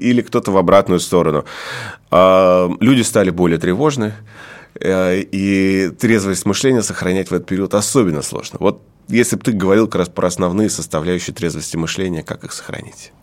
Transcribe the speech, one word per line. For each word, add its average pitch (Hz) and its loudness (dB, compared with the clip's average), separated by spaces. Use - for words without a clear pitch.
или 120 4
кто-то 110 -2
в 95 4
обратную 92 4
сторону. 80 0
А, 90 6
люди 127 4
стали 101 0
более 85 0
тревожны, 107 -2
э, 92 0
и 95 0
трезвость 98 0
мышления 120 2
сохранять 92 -4
в - -2
этот 87 -4
период 95 -2
особенно 101 0
сложно. - -12
Вот - -2
если 113 2
бы - -12
ты 123 -2
говорил 98 2
как 107 -8
раз 85 -2
про 92 -2
основные 92 0
составляющие 85 -6
трезвости 80 -6
мышления, 82 -6
как - -12
их - -16
сохранить? - -16